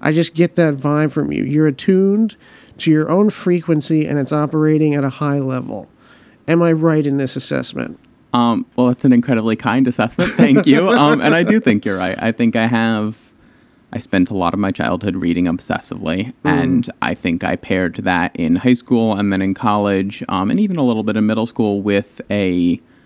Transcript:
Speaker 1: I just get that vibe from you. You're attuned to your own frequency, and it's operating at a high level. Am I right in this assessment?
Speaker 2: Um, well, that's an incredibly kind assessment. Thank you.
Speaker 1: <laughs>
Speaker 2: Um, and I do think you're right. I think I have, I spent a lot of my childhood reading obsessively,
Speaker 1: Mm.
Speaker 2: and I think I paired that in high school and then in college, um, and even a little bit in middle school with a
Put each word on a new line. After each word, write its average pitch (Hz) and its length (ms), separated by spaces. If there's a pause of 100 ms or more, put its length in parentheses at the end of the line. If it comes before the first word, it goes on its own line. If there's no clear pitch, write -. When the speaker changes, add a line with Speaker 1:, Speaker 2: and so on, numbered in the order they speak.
Speaker 1:
I - 120
just 160 220
get 170 200
that 160 200
vibe 147 360
from 147 220
you. - 100
You're 151 240
attuned 196 720 (420)
to - 120
your 156 200
own 196 200
frequency, 160 760
and 147 120
it's 135 140
operating 151 600
at 143 80
a 135 80
high 143 300
level. 127 480 (580)
Am 170 160
I 170 100
right 156 320
in 139 120
this 135 180
assessment? - 640 (360)
Speaker 2:
Um, 120 300 (120)
well, 127 100
that's 123 180
an 135 80
incredibly 113 440
kind 123 300
assessment. 123 480
Thank 139 320
you. 156 220
Speaker 1:
<laughs> 233 140
Speaker 2:
Um, 147 180
and 147 140
I 170 80
do 214 180
think 104 240
you're 98 140
right. 92 240
I 113 100
think 117 240
I 113 100
have, 113 520 (760)
I - 60
spent 92 320
a - 40
lot 87 200
of 98 60
my 98 120
childhood 92 440
reading 87 280
obsessively, 87 840
Speaker 1:
Mm. 127 60 (120)
Speaker 2:
and - 460 (120)
I - 120
think 85 300
I 92 120
paired 92 400
that 90 400
in 85 200
high 127 180
school 113 400
and 101 180
then 95 100
in 95 100
college, 101 800
um, 98 200
and 180 100
even 190 180
a 151 40
little 117 200
bit 107 140
in 107 100
middle 110 200
school 104 360
with 101 380 (100)
a 90 500 (240)